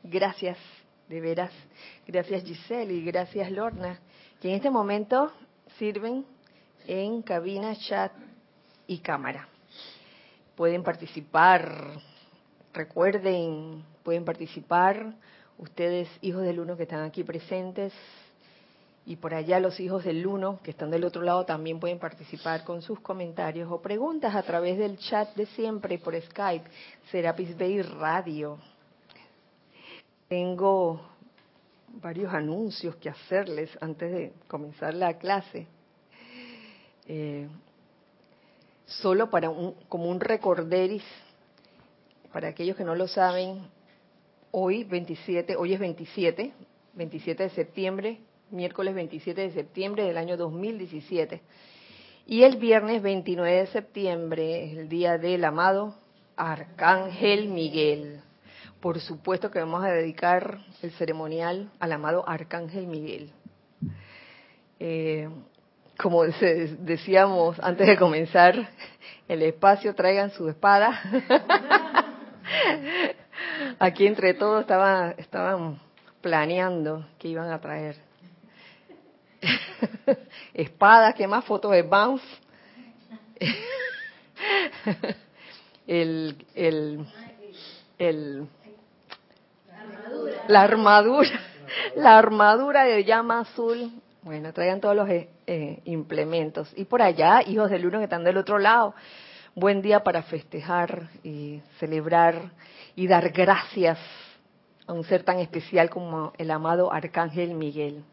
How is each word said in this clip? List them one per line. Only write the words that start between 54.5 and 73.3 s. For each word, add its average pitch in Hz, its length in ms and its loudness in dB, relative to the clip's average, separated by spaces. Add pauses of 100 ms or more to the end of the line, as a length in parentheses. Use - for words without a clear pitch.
es 156 140 -12
el 156 100 -14
día 170 300 0
del 175 260 0
amado 190 500 0 (420)
Arcángel 185 1120 0
Miguel. 147 720 -2 (600)
Por 170 200 -4
supuesto 185 500 -6
que 190 80 -4
vamos 165 260 -4
a 196 40 0
dedicar 175 720 0 (220)
el 170 100 -10
ceremonial 165 800 -6 (100)
al 165 120 -2
amado 156 360 -2
Arcángel 170 580 -8
Miguel. 151 460 -10 (1500)
Eh, 160 500 -4 (680)
como 170 280 4
se-, 165 540 2
decíamos 180 800 4
antes 180 260 4
de 202 100 10
comenzar 180 720 6 (580)
el 160 160 -2
espacio, 196 520 4
traigan 196 360 2
su 175 180 -6
espada. 202 520 4
<laughs> 302 1040 2 (1700)